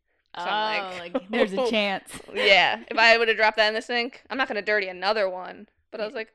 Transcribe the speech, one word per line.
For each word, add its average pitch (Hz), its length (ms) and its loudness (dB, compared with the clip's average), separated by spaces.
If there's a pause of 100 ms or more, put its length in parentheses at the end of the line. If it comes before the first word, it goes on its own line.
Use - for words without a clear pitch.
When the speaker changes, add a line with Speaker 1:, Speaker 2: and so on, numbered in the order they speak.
(360)
Speaker 1:
So 175 60 -10
I'm 208 400 -4
Speaker 2:
Oh, 185 160 -10
Speaker 1:
like, 175 160 -10
Speaker 2:
like, 196 160 -8
there's 220 220 0
a 208 140 -2
Speaker 1:
<laughs> 226 40 -2
Speaker 2:
chance. 202 400 -2 (240)
Speaker 1:
Yeah. 185 560 4
If - 80 -6
I 226 180 8
would 233 120 2
have 214 80 2
dropped 220 220 2
that 214 100 4
in 220 60 -2
the 240 80 -4
sink, 240 480 -4
I'm 220 60 -8
not 262 120 -2
gonna 208 140 -6
dirty 208 260 0
another 190 420 0
one. 185 380 -12 (240)
But 214 80 -10
I 208 60 -6
was 214 60 -8
Speaker 2:
Yeah. 214 60 -12
Speaker 1:
like, 220 160 -12